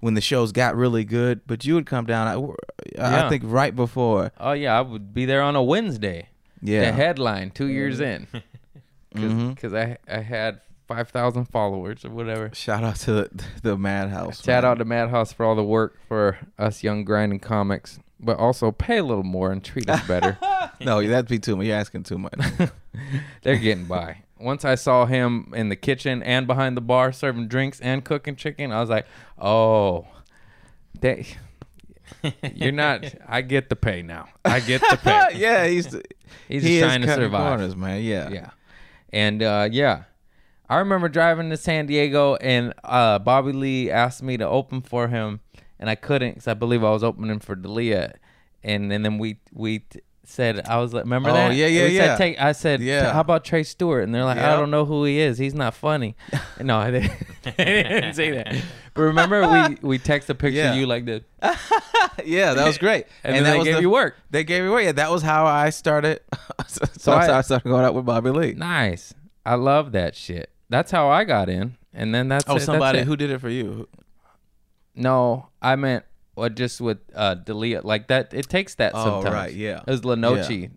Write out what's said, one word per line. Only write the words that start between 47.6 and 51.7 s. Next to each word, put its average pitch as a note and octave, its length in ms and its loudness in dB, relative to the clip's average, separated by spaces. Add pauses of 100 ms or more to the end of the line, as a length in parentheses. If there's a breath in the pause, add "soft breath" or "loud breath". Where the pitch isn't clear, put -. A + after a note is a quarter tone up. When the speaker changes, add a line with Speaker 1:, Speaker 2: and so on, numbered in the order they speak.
Speaker 2:
And, G#2 300 -4
and G#2 120 -2
then G#2+ 140 0
we, A2 220 -6 (120)
we A2 280 -6
t-, - 200 -20 (240)
said, A2+ 420 -2
I A#2 120 0
was A#2+ 160 -2
like, A#2 100 -2
remember B2+ 240 0
Speaker 1:
Oh, B2 60 4
Speaker 2:
that? B2 200 4
Speaker 1:
yeah, D3 120 4
yeah, E3 180 4